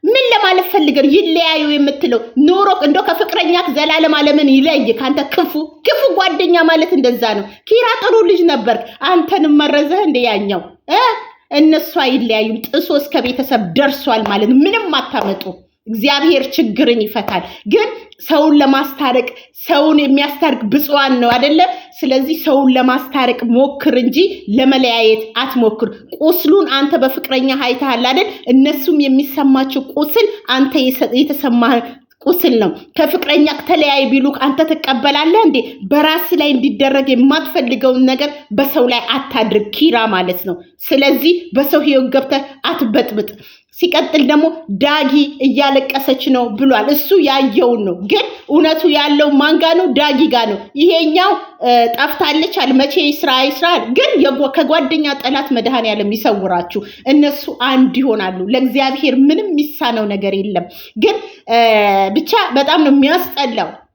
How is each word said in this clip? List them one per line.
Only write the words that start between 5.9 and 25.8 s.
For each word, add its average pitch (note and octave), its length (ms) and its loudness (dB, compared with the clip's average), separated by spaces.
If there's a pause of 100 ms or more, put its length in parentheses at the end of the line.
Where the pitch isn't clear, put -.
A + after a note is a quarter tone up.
ጓደኛ F4+ 500 0
ማለት D#4+ 300 2
እንደዛ B3 300 0 (100)
ነው። G3+ 120 -4 (200)
ኪራ A#4 220 2 (100)
ጥሩ G#4+ 180 0 (100)
ልጅ F#4 200 2
ነበርክ፣ A#3 380 0 (220)
አንተንም E4 520 2
መረዘህ D4 460 2
እንደ C4+ 180 0
ያኛው። G3+ 420 -2 (260)
እ፣ G4 120 2 (500)
እነሱ D#4 480 2
አይለያዩም። A3 640 -2
ጥሶ - 320 -4
እስከ C#4+ 260 -4
ቤተሰብ B3+ 400 -2 (120)
ደርሷል C4+ 520 0
ማለት G#3 240 0
ነው። B3+ 100 4
ምንም G4 360 0
አታመጡ። G3+ 480 -4 (440)
እግዚአብሔር C#4 600 0
ችግርን A#3+ 520 0
ይፈታል። G3+ 420 -6 (240)
ግን G4+ 200 2 (340)
ሰውን D4+ 340 2
ለማስታረቅ፣ C4+ 720 0 (320)
ሰውን D4+ 380 2
የሚያስታርቅ C#4+ 680 0
ብፁዓን C#4 500 0
ነው A#3+ 120 2
አይደለ? C#4+ 320 2 (320)
ስለዚህ C4+ 460 -2
ሰውን C#4 300 2
ለማስታረቅ B3+ 760 0
ሞክር C4+ 500 0
እንጂ B3+ 200 0 (360)
ለመለያየት A#3 680 2 (140)
አትሞክር። A#3 520 -2 (260)